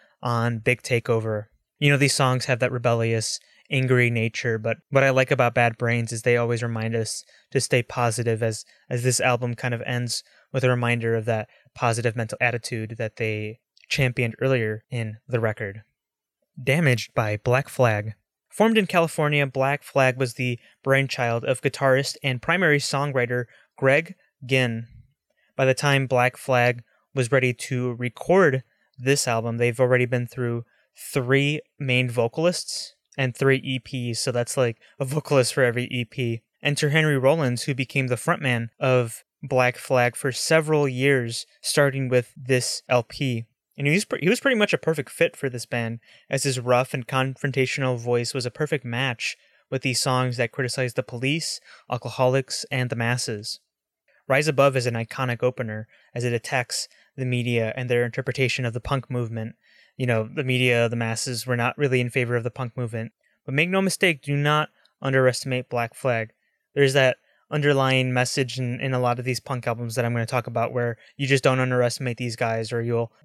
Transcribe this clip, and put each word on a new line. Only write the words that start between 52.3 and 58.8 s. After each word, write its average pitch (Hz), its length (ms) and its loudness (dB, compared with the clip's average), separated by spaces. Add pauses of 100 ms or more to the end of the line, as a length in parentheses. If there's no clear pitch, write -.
and 127 200 -2
the 117 60 -4
masses. 117 640 -4 (680)
Rise 147 200 2
Above 139 280 4
is 123 100 0
an 120 80 0
iconic 120 480 -4
opener, 113 460 -4 (260)
as 123 100 -4
it 120 80 0
attacks - 560 -4 (280)
the 131 80 -6
media 120 500 0
and 127 140 -6
their 120 160 2
interpretation 123 600 -2
of 117 100 -4
the 120 60 -6